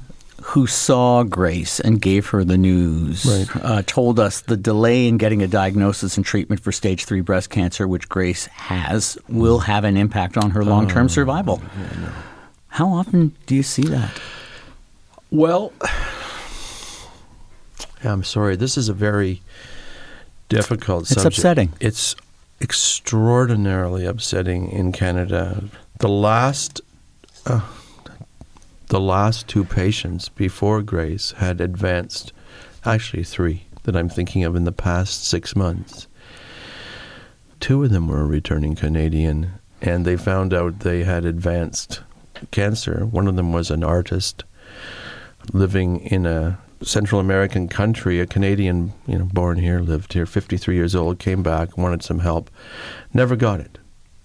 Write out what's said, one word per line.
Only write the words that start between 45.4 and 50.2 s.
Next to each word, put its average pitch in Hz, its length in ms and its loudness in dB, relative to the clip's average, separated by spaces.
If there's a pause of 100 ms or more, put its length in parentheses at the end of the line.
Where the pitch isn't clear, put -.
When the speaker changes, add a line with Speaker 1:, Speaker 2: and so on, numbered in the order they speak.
Speaker 2:
living 92 460 2
in 92 260 0
a 82 320 0 (240)
Central 101 360 0
American 95 480 2
country, 95 540 0
a 90 60 0
Canadian, 98 640 0 (140)
you 95 120 -2
know, 87 60 -2
born 90 320 0
here, 87 240 2
lived 82 320 -2
here, 85 140 0